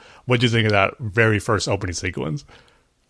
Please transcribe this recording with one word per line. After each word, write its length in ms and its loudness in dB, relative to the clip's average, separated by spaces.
what'd 180 2
you 60 4
think 160 2
of 80 2
that 260 2
very 400 2
first 300 -2
opening 260 -4
sequence? 520 -6